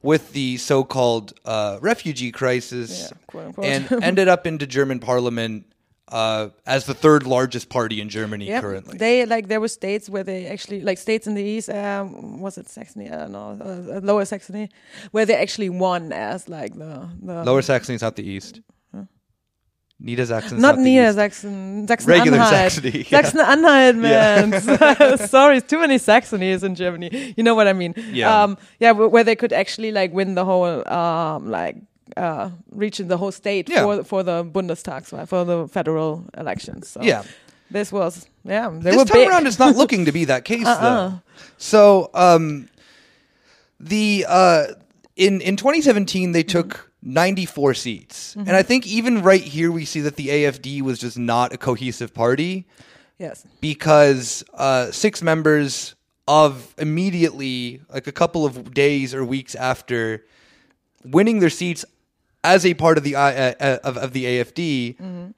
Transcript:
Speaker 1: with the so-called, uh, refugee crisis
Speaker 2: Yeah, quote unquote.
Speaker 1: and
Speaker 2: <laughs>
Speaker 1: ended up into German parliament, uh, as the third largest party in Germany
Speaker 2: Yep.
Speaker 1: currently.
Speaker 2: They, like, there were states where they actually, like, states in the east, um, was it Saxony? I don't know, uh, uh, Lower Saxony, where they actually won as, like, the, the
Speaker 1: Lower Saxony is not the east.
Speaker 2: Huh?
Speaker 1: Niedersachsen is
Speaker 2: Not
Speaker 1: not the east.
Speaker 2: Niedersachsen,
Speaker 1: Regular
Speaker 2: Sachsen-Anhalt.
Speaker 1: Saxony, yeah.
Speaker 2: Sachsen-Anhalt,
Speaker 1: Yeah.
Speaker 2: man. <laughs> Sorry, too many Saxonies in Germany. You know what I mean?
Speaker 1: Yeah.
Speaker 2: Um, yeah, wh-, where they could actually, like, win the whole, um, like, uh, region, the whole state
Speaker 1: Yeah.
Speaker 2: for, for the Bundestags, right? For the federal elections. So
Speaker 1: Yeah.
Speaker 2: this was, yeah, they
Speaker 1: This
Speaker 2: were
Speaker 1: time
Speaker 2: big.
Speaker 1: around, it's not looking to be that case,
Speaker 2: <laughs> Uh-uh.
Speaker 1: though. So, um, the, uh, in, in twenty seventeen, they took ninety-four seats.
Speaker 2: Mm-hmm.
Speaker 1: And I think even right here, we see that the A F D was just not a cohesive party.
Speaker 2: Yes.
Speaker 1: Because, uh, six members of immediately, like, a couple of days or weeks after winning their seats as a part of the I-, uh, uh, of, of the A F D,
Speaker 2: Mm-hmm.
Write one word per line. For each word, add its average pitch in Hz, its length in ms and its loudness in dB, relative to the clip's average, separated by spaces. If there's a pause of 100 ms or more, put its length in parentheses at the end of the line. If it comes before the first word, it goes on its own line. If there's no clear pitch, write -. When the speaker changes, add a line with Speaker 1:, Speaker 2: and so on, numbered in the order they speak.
Speaker 1:
with 147 300 0
the 131 260 -4
so-called, 123 720 0 (120)
uh, 104 360 -4
refugee 139 520 -6
crisis 120 800 -6
Speaker 2:
Yeah, - 160 -20
quote 160 200 -18
unquote. - 200 -10
Speaker 1:
and 139 260 -4
Speaker 2:
<laughs> 240 100 -2
Speaker 1:
ended 185 260 2
up 180 180 2
into 151 200 -6
German 135 320 -2
parliament, 117 680 -4 (440)
uh, 110 420 -4 (160)
as 131 180 -2
the 135 80 -8
third 147 340 2
largest 127 440 -4
party 110 320 -4
in 107 80 -12
Germany 107 380 -8
Speaker 2:
Yep. 220 140 -6
Speaker 1:
currently. 98 360 -12
Speaker 2:
They, 240 260 0
like, 220 240 -4
there 214 140 -4
were 226 60 -6
states 202 420 -8
where 196 120 -8
they 185 240 -10
actually, 202 360 -14
like, 190 160 -4
states 220 280 -6
in 214 80 -6
the 202 80 -6
east, 214 280 -8
um, 202 680 -10
was 190 180 -12
it - 100 -20
Saxony? - 420 -20
I 78 60 -12
don't 80 160 -12
know, 104 260 -14
uh, 180 380 -14
uh, 196 60 -10
Lower 202 240 0
Saxony, 202 420 -12 (440)
where 220 120 0
they 214 120 2
actually 196 340 -4
won 180 420 -4
as, 185 380 -10
like, 151 240 -12
the, 156 340 -16 (140)
the 170 220 -12
Speaker 1:
Lower 131 180 2
Saxony 127 320 -2
is 110 80 -8
not 113 140 -6
the 104 120 -12
east. - 320 -14 (340)
Speaker 2:
Huh? 196 100 -16 (1000)
Speaker 1:
Niedersachsen 117 400 -4
is 208 160 -12
Speaker 2:
Not 269 160 6
Speaker 1:
not 262 80 0
the 262 60 4
east. 233 260 6
Speaker 2:
Niedersachsen, 202 720 -6 (180)
Speaker 1:
Regular 175 320 6
Speaker 2:
Sachsen-Anhalt. 190 340 4
Speaker 1:
Saxony, 135 360 -4
yeah. 294 140 6
Speaker 2:
Sachsen-Anhalt, 269 720 6
Speaker 1:
Yeah. 214 500 4 (520)
Speaker 2:
man. 277 200 6
<laughs> 208 100 -4
Sorry, 269 340 6
too 311 160 -2
many 294 180 4
Saxonies 190 680 2
in 190 120 -4
Germany. 180 640 -8
You 226 60 0
know 233 100 6
what 214 140 6
I 190 40 4
mean? 180 220 -2 (180)
Speaker 1:
Yeah. 208 300 4
Speaker 2:
Um, 202 160 0 (220)
yeah, 233 120 8
wh-, 214 180 4
where 233 140 6
they 220 120 2
could 233 180 -2
actually, 214 380 -4
like, 190 200 -2
win 190 220 -2
the 180 100 0
whole, 180 480 0
um, 160 580 -4
like, 87 260 -6 (400)
uh, 160 340 -6 (220)
region, 202 360 -8
the 180 80 -2
whole 190 160 -4
state 202 380 -6
Speaker 1:
Yeah. 311 140 2
Speaker 2:
for, 208 200 -2
for 190 180 -4
the 170 220 -4
Bundestags, 170 680 -8
right? 156 120 -12
For 180 180 -2
the 170 240 -4
federal 160 580 -4 (100)
elections. - 520 -12
So - 140 -16
Speaker 1:
Yeah. 117 200 0 (480)
Speaker 2:
this 202 200 -6
was, 180 360 -6 (180)
yeah, 220 260 -6
they 165 200 -2
Speaker 1:
This 208 80 6
Speaker 2:
were 262 80 8
Speaker 1:
time 440 160 8
Speaker 2:
big. 440 80 8
Speaker 1:
around, 339 160 4
it's 220 140 -2
not 262 160 8
looking 240 300 4
to 147 60 2
be 165 140 0
that 127 180 -2
case, 233 220 -2
Speaker 2:
<laughs> - 0 -
Uh-uh. 240 140 2 (280)
Speaker 1:
though. 185 140 -10 (340)
So, 208 560 6
um, 160 560 2 (1120)
the, 202 480 -2
uh, 175 360 4 (520)
in, 190 240 2
in 190 160 -2
twenty 294 240 0
seventeen, 190 520 0
they 170 100 2
took 175 480 -4 (120)
ninety-four 160 720 -2
seats. - 600 -12
Speaker 2:
Mm-hmm. 202 120 -8
Speaker 1:
And 185 80 2
I 190 60 4
think 247 240 0
even 226 360 0
right 190 180 6
here, 165 320 -2
we 160 140 -6
see 156 160 -8
that 147 140 -4
the 139 140 -6
A 147 160 2
F 135 140 -4
D 139 220 -8
was 131 160 -4
just 120 200 -10
not 120 360 0
a - 20 -12
cohesive 120 560 -6
party. 151 540 -2 (520)
Speaker 2:
Yes. - 280 -16 (160)
Speaker 1:
Because, 147 880 2
uh, 131 380 -2
six - 320 -2
members 156 720 -2 (340)
of 143 480 2
immediately, 151 1120 -4
like, 135 180 -12
a 143 60 -12
couple 170 320 0
of 127 300 -6
days 139 400 0
or 135 100 -4
weeks 131 300 -8
after 117 720 -4 (760)
winning 208 360 2
their 170 100 4
seats 175 360 -8 (580)
as 180 220 4
a 175 80 4
part 156 240 4
of 143 60 -4
the 143 100 -4
I-, 139 200 2 (160)
uh, 117 100 -10
uh, 135 240 0
of, 127 120 -4
of 127 180 -8
the 127 120 -4
A 123 140 -2
F 120 140 -6
D, 135 460 -4
Speaker 2:
Mm-hmm. 180 360 -14